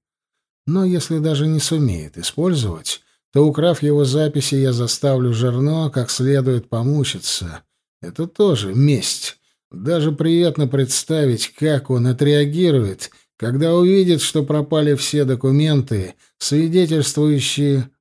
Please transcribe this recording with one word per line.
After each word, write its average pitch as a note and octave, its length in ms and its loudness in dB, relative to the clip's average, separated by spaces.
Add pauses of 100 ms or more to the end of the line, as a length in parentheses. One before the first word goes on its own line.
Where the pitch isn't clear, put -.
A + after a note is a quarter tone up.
(680)
Но F3+ 180 0
если E3+ 340 0
даже D3+ 280 0
не D#3 140 0
сумеет G2 580 -2
использовать, A#2+ 840 -4 (300)
то, C#3+ 140 4
украв D#3 360 0
его D3 220 2
записи, D3 520 0
я C3+ 160 2
заставлю B2 600 0
Жерно C3+ 580 0
как B2 200 -4
следует C3 580 0
помучиться. A#2 920 -4 (400)
Это F2+ 240 -8
тоже A2 480 0
месть. C3+ 640 0 (320)
Даже D3+ 420 -2
приятно D#3+ 560 0
представить, C3+ 840 -2
как D3 360 -2
он B2 160 0
отреагирует, C#3+ 1040 0 (260)
когда C#3 380 0
увидит, F3+ 460 4
что D3+ 240 -2
пропали D3 500 0
все D3 300 0
документы, C3 920 0 (240)
свидетельствующие D3 1500 0 (100)